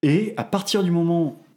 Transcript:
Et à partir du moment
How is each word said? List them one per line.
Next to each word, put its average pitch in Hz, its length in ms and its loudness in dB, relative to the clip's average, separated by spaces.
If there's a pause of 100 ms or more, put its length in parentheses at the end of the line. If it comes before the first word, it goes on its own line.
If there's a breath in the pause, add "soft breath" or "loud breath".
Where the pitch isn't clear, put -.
Et 180 360 2
à - 60 -4
partir 196 400 -2
du 180 80 0
moment 170 520 0 (140)